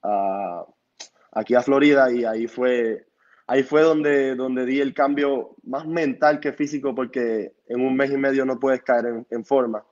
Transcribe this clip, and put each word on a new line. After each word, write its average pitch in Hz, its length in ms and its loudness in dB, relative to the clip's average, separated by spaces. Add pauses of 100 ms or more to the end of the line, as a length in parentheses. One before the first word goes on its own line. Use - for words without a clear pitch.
a, 98 600 -4 (640)
aquí 110 240 -2
a 123 80 4
Florida, 139 480 4
y 120 140 0
ahí 113 240 -2
fue, 120 580 -2 (400)
ahí 135 160 0
fue 147 200 4
donde, 147 520 2
donde 127 320 -4
di 135 140 0
el 139 120 -2
cambio 143 720 -2
más 139 240 -10
mental 151 540 0
que 143 120 -4
físico, 143 420 -4
porque 120 580 -4 (160)
en 120 120 -4
un 131 140 0
mes 139 160 0
y 139 60 -2
medio 135 280 0
no 131 140 -4
puedes 131 240 0
caer 120 240 0
en, 117 240 -6
en 117 140 -6
forma. 120 480 0